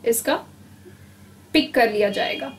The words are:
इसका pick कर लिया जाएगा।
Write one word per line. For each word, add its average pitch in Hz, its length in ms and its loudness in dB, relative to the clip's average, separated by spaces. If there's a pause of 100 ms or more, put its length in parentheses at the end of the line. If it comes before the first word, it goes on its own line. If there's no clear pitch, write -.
इसका 233 280 0 (1160)
pick 302 220 0
कर 233 180 4
लिया 208 180 2
जाएगा। 262 480 -4